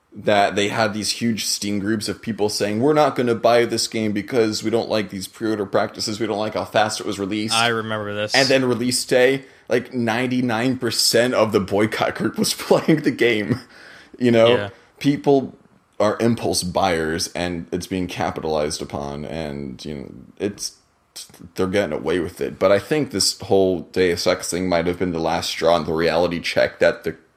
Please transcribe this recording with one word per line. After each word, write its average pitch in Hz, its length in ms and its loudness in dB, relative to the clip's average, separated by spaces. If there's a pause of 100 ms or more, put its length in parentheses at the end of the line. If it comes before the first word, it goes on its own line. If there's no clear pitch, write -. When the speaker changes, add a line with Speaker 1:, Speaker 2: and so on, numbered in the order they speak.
(120)
Speaker 1:
That 101 440 2
they 101 140 0
had 113 260 0
these 104 160 -4
huge 113 340 -2
Steam 101 320 -4
groups 104 320 -2
of 95 100 -6
people 104 300 -2
saying, 104 320 -2
"We're 147 120 4
not 151 220 4
gonna 120 200 2
buy 120 300 4
this 113 220 -2
game 110 240 -2
because 107 520 0
we 107 80 -2
don't 113 180 0
like 104 220 -2
these 98 160 -10
pre-order 107 400 -4
practices, 104 520 -2
we 117 60 -2
don't 101 140 -2
like 107 160 -4
how 92 100 -4
fast 110 340 0
it - 60 -8
was 95 140 -4
released." 107 340 -4
Speaker 2:
I 113 140 2
remember 110 480 -4
this. 104 180 -4
Speaker 1:
And 131 140 4
then 135 180 4
release 123 400 0
day, 135 400 2 (220)
like, 120 260 -2
ninety-nine 123 840 0
percent 117 560 2
of 107 160 4
the 104 80 4
boycott 101 560 0
group - 240 -2
was 214 140 0
<laughs> - 20 -14
playing 156 480 2
the 151 80 0
game. 117 500 0 (560)
You 123 140 4
know? 113 160 8
Speaker 2:
Yeah. 110 220 2 (280)
Speaker 1:
People 139 580 2 (440)
are 104 200 2
impulse 110 440 0
buyers, 87 680 0
and 87 380 -6
it's 90 160 -4
being 92 200 -2
capitalized 78 720 -4
upon, 71 440 -8
and, 71 600 -8
you 78 100 -8
know, 69 160 -12 (280)
it's, - 380 -8 (760)
they're 92 120 0
getting 95 260 0
away 78 260 -2
with 85 220 -6
it. 65 160 -6
But 98 140 4
I 101 80 4
think 151 320 -2
this - 280 -2
whole 95 420 2
Deus 90 440 0
Ex 90 240 0
thing 90 180 -2
might 85 200 0
have 87 100 -2
been 92 140 -2
the 82 80 -4
last 82 320 -2
straw 85 260 2
and 78 80 -2
the 82 80 -2
reality 82 460 2
check - 400 0
that 85 240 2
the 82 120 -6 (220)